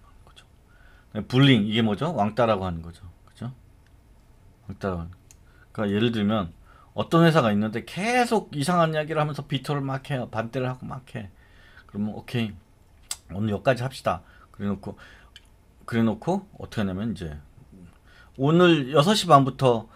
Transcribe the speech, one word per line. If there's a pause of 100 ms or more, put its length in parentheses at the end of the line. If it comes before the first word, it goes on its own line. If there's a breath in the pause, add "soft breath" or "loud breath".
(260)
그죠? (800 soft breath)
불링,
이게
뭐죠?
왕따라고
하는
거죠. (1700)
일단, (600 soft breath)
그러니까
예를
들면 (400 soft breath)
어떤
회사가
있는데
계속
이상한
이야기를
하면서
비토를
막
해요.
반대를
하고
막 (120)
해. (560 soft breath)
그러면
"오케이. (800)
오늘
여기까지
합시다." (300 soft breath)
그래놓고, (880 loud breath)
그래놓고
어떻게
하냐면
이제 (1000 soft breath)
"오늘
여섯
시
반부터,